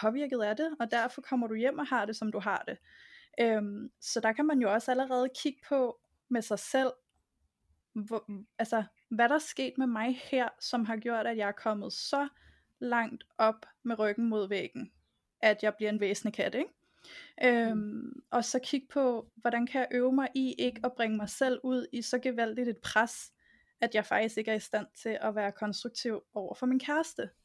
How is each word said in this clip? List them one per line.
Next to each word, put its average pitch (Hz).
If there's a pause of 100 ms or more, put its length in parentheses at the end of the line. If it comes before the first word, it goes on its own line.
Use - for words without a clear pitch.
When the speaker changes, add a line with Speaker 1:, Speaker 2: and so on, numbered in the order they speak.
Speaker 1:
påvirket 254
af 208
det, 311
og 233
derfor 247
kommer 247
du 220
hjem 240
og 285
har 240
det, 220
som 214
du 208
har 196
det. - (600)
Øhm, 214 (100)
så -
der 220
kan 294
man 302
jo 214
også 233
allerede 254 (140)
kigge 277
på 254 (280)
med 240
sig 208
selv, 262 (1040)
hvor, 214 (280)
altså, 226 (260)
hvad 233
der 269
er 311
sket 262
med 262
mig 240
her, 254 (120)
som 240
har 220
gjort, 226
at 233
jeg 208
er 202
kommet 208
så 285 (520)
langt 233 (140)
op 220 (160)
med 233
ryggen 214
mod 220
væggen, - (480)
at 214
jeg 214
bliver 208
en 208
væsende 208
kat, -
ikke? 294 (720)
Øhm, 233
Speaker 2:
Mm. -
Speaker 1:
og 233
så 254
kigge 262
på, 247
hvordan 240
kan 262
jeg 247
øve 254
mig 269
i 262
ikke 247
at 247
bringe 220
mig 208
selv 262
ud 254
i 233
så 254
gevaldigt 233
et 220
pres, - (480)
at 233
jeg -
faktisk 220
ikke 220
er 220
i 214
stand - (160)
til 220
at 214
være 202
konstruktiv 214 (120)
over 196
for -
min 254
kæreste. 302 (140)